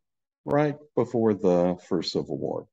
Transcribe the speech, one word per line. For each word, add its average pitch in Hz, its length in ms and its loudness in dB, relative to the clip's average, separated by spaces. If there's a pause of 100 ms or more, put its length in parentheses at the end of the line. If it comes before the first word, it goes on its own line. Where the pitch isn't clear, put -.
(460)
right 143 320 0 (180)
before 113 380 2
the 90 440 2 (100)
first 85 260 -4
Civil 73 240 -4
War. - 360 -6